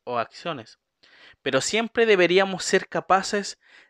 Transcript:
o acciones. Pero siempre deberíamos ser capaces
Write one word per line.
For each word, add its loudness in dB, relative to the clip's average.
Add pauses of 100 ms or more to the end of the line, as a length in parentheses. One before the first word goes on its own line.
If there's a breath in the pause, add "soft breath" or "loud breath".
o -4
acciones. -10 (640 loud breath)
Pero 0
siempre -2
deberíamos 2
ser 0
capaces -2 (300 loud breath)